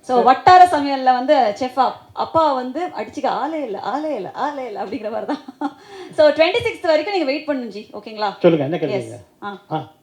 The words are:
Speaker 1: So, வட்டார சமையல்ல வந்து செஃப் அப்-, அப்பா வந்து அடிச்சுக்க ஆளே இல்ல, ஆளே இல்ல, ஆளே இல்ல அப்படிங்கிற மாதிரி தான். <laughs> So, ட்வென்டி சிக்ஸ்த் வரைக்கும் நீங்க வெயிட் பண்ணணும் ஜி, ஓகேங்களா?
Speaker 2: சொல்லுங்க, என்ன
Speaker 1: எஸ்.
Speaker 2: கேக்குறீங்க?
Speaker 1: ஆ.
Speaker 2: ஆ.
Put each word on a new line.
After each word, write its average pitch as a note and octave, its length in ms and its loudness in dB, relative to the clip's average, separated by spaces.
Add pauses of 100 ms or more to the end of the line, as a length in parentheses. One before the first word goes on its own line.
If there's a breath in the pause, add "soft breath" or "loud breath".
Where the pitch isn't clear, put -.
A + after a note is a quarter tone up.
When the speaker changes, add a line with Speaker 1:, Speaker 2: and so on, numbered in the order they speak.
Speaker 1:
So, B3 220 0
வட்டார F4+ 440 8
சமையல்ல C#4 380 -2
வந்து B3+ 560 2
செஃப் B3+ 200 -4
அப்-, A3+ 200 0 (120)
அப்பா D#4+ 400 0
வந்து B3+ 340 -6
அடிச்சுக்க A3 400 -8
ஆளே C#4 360 -4
இல்ல, A3 180 -8
ஆளே D4 340 -6
இல்ல, G3 180 -10
ஆளே C4+ 340 -6
இல்ல G3+ 180 -8
அப்படிங்கிற G#3 260 -8
மாதிரி A3 160 -8
தான். D4 140 -6 (200)
<laughs> D4 200 -8 (320 loud breath)
So, D4+ 160 4
ட்வென்டி D#4+ 340 2
சிக்ஸ்த் A#4 200 -6
வரைக்கும் E4 320 0
நீங்க F4 100 0
வெயிட் C#4+ 240 -4
பண்ணணும் B3+ 200 -6
ஜி, G3+ 240 -14
ஓகேங்களா? G#3 480 -8
Speaker 2:
சொல்லுங்க, E3 360 2
என்ன D3+ 180 -4
Speaker 1:
எஸ். A2+ 160 -6
Speaker 2:
கேக்குறீங்க? A2 100 -16 (220)
Speaker 1:
ஆ. G3+ 280 -12
Speaker 2:
ஆ. C#3 220 -8 (100)